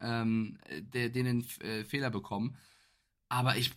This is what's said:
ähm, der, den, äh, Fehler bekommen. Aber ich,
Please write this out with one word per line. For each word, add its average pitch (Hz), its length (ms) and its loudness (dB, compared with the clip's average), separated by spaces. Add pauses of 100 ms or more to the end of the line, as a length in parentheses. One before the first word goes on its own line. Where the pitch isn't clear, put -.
ähm, 113 580 0 (360)
der, 120 140 2
den, 123 360 2 (160)
äh, 110 240 -4
Fehler 135 260 0
bekommen. 104 460 -2 (760)
Aber 123 240 4
ich, 123 200 2